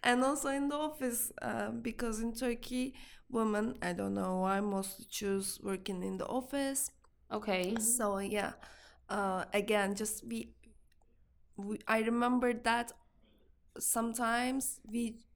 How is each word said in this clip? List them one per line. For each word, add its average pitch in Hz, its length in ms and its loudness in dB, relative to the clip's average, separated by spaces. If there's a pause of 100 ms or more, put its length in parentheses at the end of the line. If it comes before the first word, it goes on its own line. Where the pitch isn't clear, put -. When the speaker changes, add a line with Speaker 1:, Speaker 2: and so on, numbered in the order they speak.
Speaker 1:
And 247 200 6
also 277 260 2
in 277 200 0
the 294 80 0
office, 285 560 -2 (100)
um, 226 380 -2
because 226 400 -2
in 226 140 -2
Turkey, 247 600 -2 (360)
women, 226 520 2
I 180 120 0
don't 196 200 -2
know 185 300 0
why, 196 160 2
mostly 196 500 -2
choose 196 520 -2
working 190 400 -4
in 190 160 -2
the - 80 -2
office. 269 640 -2 (400)
Speaker 2:
Okay. 202 420 2
Speaker 3:
Mm-hmm. 226 100 0
Speaker 1:
So, 220 360 4
yeah. 202 340 0 (560)
Uh, 190 440 0
again, 202 420 2
just 214 320 -4
we, 226 260 -6 (1040)
we, 202 300 -6
I 220 140 4
remember 240 520 4
that 233 380 0 (880)
sometimes 233 1000 0 (100)
we 233 280 -2 (180)